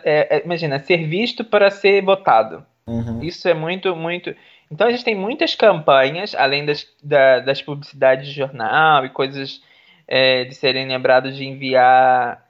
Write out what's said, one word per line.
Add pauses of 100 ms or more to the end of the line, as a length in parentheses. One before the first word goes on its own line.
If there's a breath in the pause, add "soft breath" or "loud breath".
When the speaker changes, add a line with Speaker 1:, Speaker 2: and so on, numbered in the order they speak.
Speaker 1:
é,
é,
imagina,
ser
visto
para
ser
votado. (240)
Speaker 2:
Uhum.
Speaker 1:
Isso
é
muito,
muito. (360 soft breath)
Então
a
gente
tem
muitas
campanhas,
além
das, (160)
da,
das
publicidades
de
jornal
e
coisas, (440 soft breath)
é,
de
serem
lembrados
de
enviar